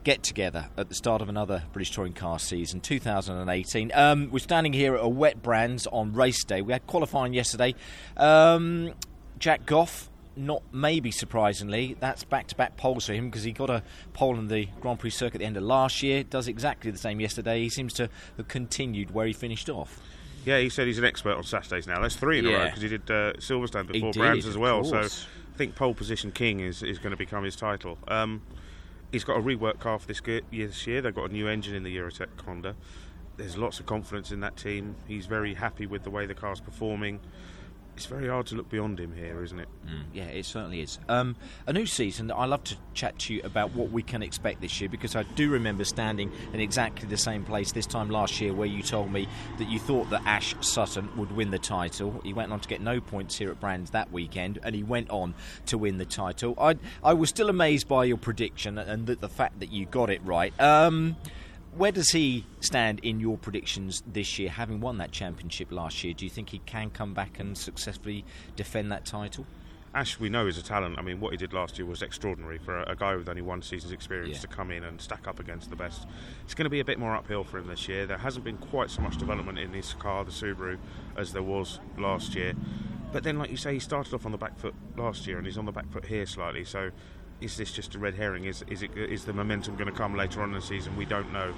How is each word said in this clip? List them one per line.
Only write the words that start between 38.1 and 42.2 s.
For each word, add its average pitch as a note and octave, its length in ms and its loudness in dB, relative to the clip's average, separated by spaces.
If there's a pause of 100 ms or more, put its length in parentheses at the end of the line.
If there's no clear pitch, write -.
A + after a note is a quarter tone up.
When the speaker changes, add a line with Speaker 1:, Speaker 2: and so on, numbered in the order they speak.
Speaker 2:
hard B2 180 0
to - 80 -8
look - 160 -6
beyond G#2+ 280 -2
him E2+ 160 -6
here, E2+ 280 -8
isn't F2 160 -8
it? F2 100 -10 (180)
Speaker 1:
Mm, D#2 180 -8 (100)
yeah, F#2+ 100 -6
it E2+ 220 -6
certainly F2+ 340 -6
is. - 260 -6
Um, B2 300 2 (300)
a D3 60 -2
new G#3 120 2
season, A2+ 460 -2